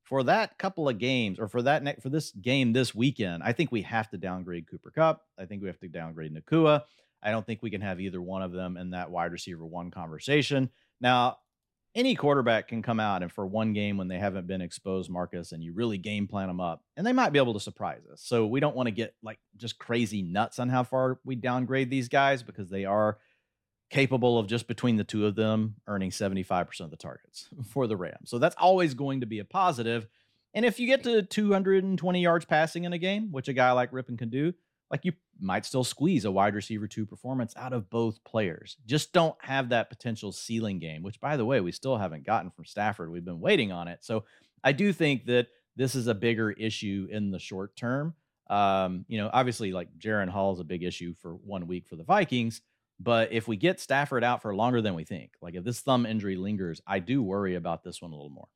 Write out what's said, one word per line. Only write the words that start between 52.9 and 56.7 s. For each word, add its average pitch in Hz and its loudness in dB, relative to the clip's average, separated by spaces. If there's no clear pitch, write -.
but 113 2
if 113 -2
we 117 -2
get 175 2
Stafford 135 0
out 120 2
for 104 -4
longer 120 4
than 104 0
we 80 -8
think, 73 -10
like, 85 -12
if 87 -8
this 120 -4
thumb 123 4
injury 104 -2
lingers, 92 -4